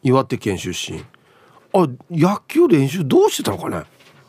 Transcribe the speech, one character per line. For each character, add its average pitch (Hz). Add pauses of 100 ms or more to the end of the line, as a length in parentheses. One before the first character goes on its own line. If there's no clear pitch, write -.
岩 131
手 131
県 98
出 90
身。 80 (720)
あ、 180 (220)
野 175
球 339
練 139
習 160
ど 311
う 427
し -
て -
た -
の 95
か 92
ね？ 85 (460)